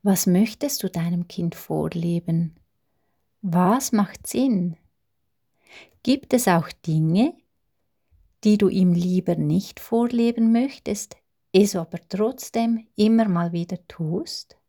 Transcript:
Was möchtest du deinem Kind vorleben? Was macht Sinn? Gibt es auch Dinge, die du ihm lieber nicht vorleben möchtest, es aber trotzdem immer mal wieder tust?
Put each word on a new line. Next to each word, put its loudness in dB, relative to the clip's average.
Was 2
möchtest 0
du -4
deinem -4
Kind -6
vorleben? -4
Was 0
macht -2
Sinn? 0
Gibt 0
es 2
auch 2
Dinge, 0
die 4
du 2
ihm 2
lieber 0
nicht -2
vorleben 0
möchtest, -2
es 4
aber -6
trotzdem -4
immer 4
mal 0
wieder -6
tust? -8